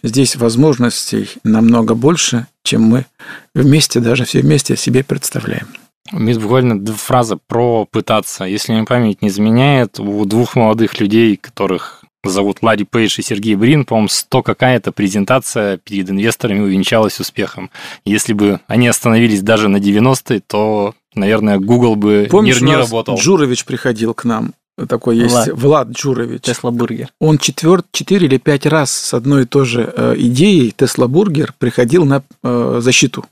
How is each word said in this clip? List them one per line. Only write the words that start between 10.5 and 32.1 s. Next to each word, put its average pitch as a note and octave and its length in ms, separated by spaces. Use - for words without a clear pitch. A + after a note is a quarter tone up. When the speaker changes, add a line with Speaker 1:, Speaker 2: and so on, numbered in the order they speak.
Speaker 2:
молодых A2 440
людей, G#2+ 380
которых - 680
зовут G2 360
Ларри A2 220
Пейдж A2 360
и - 40
Сергей G#2+ 320
Брин, B2+ 300
по-моему, G#2+ 240
сто - 340
какая-то A#2+ 480
презентация G2+ 840
перед F#2+ 320
инвесторами G2+ 520
увенчалась G2 580
успехом. - 500
Если G#2 280
бы G2+ 340
они A#2+ 200
остановились A2+ 540
даже G#2+ 280
на G2 100
девяностой, G#2+ 680
то, G#2 500
наверное, G#2+ 440
Google A#2 360
бы G#2 340
Speaker 1:
Помнишь, C3 300
Speaker 2:
не, B2+ 80
не - 80
Speaker 1:
у - 40
нас B2 80
Speaker 2:
работал. A2+ 300
Speaker 1:
Джурович C#3+ 460
приходил A#2 500
к - 120
нам? A2+ 280
Такой A#2 280
есть A#2 140
Speaker 3:
Влад. A#2+ 220
Speaker 1:
Влад C#3 360
Джурович. A#2+ 520
Speaker 3:
Тесла B2 300
Бургер. A#2+ 380
Speaker 1:
Он D#3 180
четвёр-, E3+ 540
четыре F3+ 360
или C3 100
пять C#3+ 280
раз D3 260
с - 220
одной C3+ 300
и - 20
той C3+ 200
же, A#2+ 300
э, A#2+ 220
идеей B2+ 580
Тесла B2+ 320
Бургер D#3 500
приходил B2+ 480
на, C#3 180